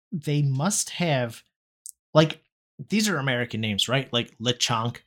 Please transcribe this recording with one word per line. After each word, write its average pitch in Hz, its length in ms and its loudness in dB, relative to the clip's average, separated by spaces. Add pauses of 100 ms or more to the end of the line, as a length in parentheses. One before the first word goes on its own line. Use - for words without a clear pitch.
(120)
they 147 320 0
must 139 480 0
have, 131 500 -2 (720)
like, 156 280 4 (480)
these 214 200 2
are 170 80 0
American 123 440 -2
names, 107 280 0
right? 127 240 0
Like 117 260 -2
Lechonk. 120 680 -2